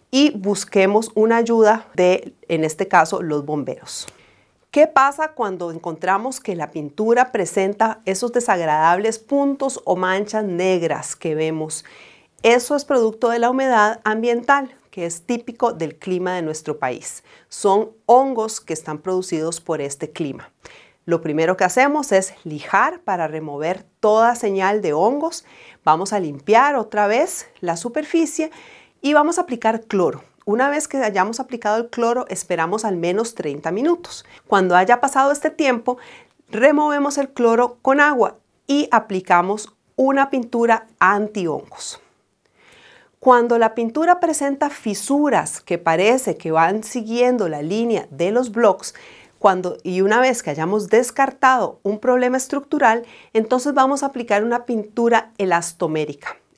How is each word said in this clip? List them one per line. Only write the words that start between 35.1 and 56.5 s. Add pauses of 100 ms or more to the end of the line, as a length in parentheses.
este
tiempo, (520)
removemos
el
cloro
con
agua (280)
y
aplicamos (220)
una
pintura (120)
antihongos. (1200)
Cuando
la
pintura
presenta
fisuras
que
parece
que
van
siguiendo
la
línea
de
los
blocks, (460)
cuando,
y
una
vez
que
hayamos
descartado
un
problema
estructural, (280)
entonces
vamos
a
aplicar
una
pintura
elastomérica. (200)